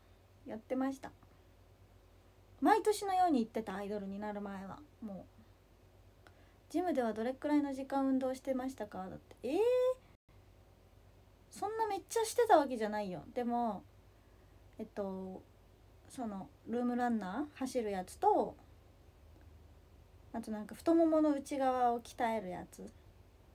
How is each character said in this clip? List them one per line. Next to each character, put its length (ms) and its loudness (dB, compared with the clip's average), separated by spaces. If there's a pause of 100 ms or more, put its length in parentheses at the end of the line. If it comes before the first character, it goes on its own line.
(460)
や 100 -8
っ 40 -10
て 140 -6
ま 180 0
し 80 -12
た。 100 -12 (1500)
毎 220 6
年 220 2
の 100 0
よ 140 6
う 20 4
に 100 4
行 80 -2
っ 20 -18
て 120 -6
た、 140 -8
ア 60 -6
イ 60 -6
ド 120 -4
ル 60 -8
に 120 -8
な 140 -6
る 80 -8
前 260 -10
は。 120 -12 (240)
も 120 -10
う。 100 -12 (1500)
「ジ 120 -2
ム 120 0
で 80 2
は 100 0
ど 100 -4
れ 120 -2
く 140 -6
ら 80 4
い 60 4
の 120 -4
時 120 -6
間 200 0
運 120 2
動 160 0
し 60 -10
て 140 -2
ま 140 -2
し 60 -8
た 120 -8
か？」 120 -12 (100)
だ 80 -12
っ 20 -16
て。 240 -20
え 140 -2
ー？ 40 4 (1900)
そ 180 -6
ん 80 -4
な 100 2
め 100 -2
っ 120 -6
ち 100 -2
ゃ 60 2
し 100 -6
て 120 4
た 100 10
わ 100 6
け 100 -4
じ 80 -2
ゃ 40 -2
な 140 -2
い 80 -6
よ。 120 -8 (120)
で 100 -2
も、 380 -2 (960)
え 60 -8
っ 100 -10
と、 480 -8 (680)
そ 180 -8
の、 220 -10 (200)
ル 120 -2
ー 40 -2
ム 120 0
ラ 120 0
ン 100 0
ナ 360 -4
ー？ 40 -20
走 240 -2
る 80 -2
や 140 -4
つ 140 -16
と、 360 4 (1800)
あ 80 -4
と 100 -10
な 100 -6
ん 60 -10
か 80 -12
太 200 4
も 120 8
も 140 6
の 100 6
内 280 -2
側 340 4
を 80 -2
鍛 280 -4
え 120 0
る 100 -8
や 200 -8
つ。 200 -16 (640)